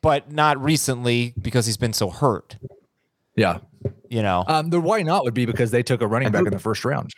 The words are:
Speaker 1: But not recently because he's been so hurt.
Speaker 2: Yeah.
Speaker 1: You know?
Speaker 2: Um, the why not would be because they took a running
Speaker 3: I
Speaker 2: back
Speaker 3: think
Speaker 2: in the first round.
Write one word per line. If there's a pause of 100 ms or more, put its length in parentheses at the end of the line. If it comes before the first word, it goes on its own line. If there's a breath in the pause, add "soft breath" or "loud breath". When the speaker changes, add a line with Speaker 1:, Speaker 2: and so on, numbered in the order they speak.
Speaker 1:
But
not
recently
because
he's
been
so
hurt. (760)
Speaker 2:
Yeah. (500)
Speaker 1:
You
know?
Speaker 2:
Um,
the
why
not
would
be
because
they
took
a
running
Speaker 3:
I
Speaker 2:
back
Speaker 3:
think
Speaker 2:
in
the
first
round.